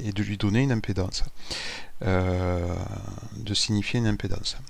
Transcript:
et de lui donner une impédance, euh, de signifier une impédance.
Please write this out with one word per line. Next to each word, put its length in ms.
et 80
de 120
lui 140
donner 260
une 80
impédance, 520
euh, 760
de 160
signifier 460
une 80
impédance. 500